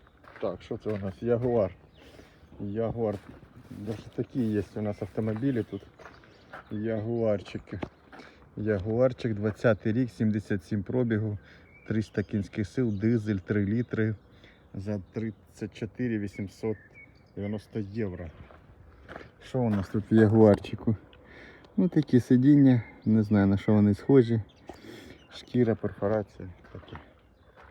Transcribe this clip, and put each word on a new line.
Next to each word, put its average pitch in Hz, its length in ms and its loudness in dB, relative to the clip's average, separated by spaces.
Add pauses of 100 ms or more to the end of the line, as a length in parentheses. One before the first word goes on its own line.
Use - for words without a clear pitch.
(420)
Так, 95 200 -6
що 120 160 -10
це 107 120 -8
у 107 80 -4
нас? 95 260 -10
Ягуар. 117 480 0 (880)
Ягуар. 107 560 -4 (540)
Даже 101 340 -10 (120)
такі 131 260 -6
є 107 220 0 (120)
у 107 60 -6
нас 104 200 -6
автомобілі 110 640 -4
тут. - 180 -10 (920)
Ягуарчики. 110 1080 -4 (800)
Ягуарчик, 110 760 -2
двадцятий 107 600 0
рік, 120 180 -2
сімдесят 107 520 -2
сім 101 200 -4
пробігу, 110 540 -2 (500)
триста 107 360 -2
кінських 104 440 -4
сил, 123 240 -2
дизель, 107 460 0
три 104 280 -2
літри, 110 500 -2 (580)
за 98 260 -6 (120)
тридцять 110 600 -10
чотири 117 460 -6
вісімсот 104 580 -8 (580)
дев'яносто 104 440 -8
євро. 98 480 -8 (1160)
Що - 160 -6
у 120 100 0
нас 101 200 -2
тут 101 220 -4
в - 20 4
Ягуарчику? 110 840 6 (800)
Ну, 185 100 2
такі 143 320 2
сидіння, 131 640 6 (220)
не 110 180 4
знаю, 101 240 4
на 98 100 4
що 110 160 2
вони 104 200 6
схожі. 117 480 4 (920)
Шкіра, 113 420 0
перфорація, 101 760 -6 (220)
таке. - 260 -18 (720)